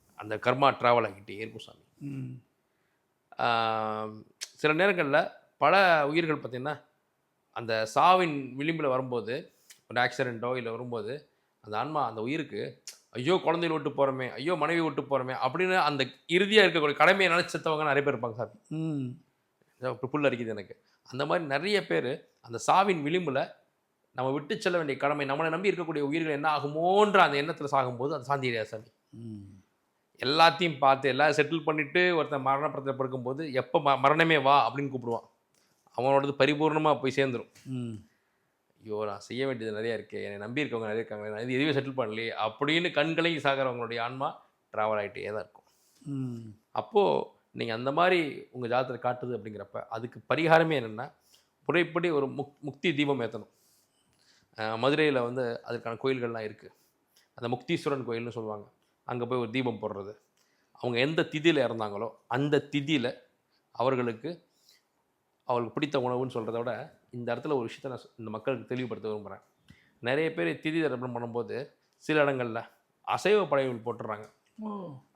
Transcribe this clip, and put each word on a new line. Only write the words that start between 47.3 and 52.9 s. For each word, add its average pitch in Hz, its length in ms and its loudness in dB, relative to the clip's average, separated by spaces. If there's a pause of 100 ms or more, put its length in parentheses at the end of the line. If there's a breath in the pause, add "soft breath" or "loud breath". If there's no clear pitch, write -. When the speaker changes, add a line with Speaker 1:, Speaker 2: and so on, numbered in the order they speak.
Speaker 1:
நீங்க 120 240 -6
அந்த 127 180 -2
மாதிரி 170 580 2
உங்க 127 180 -8
ஜாதகத்துல 127 300 0
காட்டுது 123 380 -4
அப்படிங்கிறப்ப, 104 520 -12
அதுக்கு 113 320 -10 (140)
பரிகாரமே 160 460 6
என்னன்னா, 113 320 -10 (540 soft breath)
முறைப்படி 170 440 2
ஒரு 143 160 0
முக்-, 131 340 -10
முக்தி 147 340 -4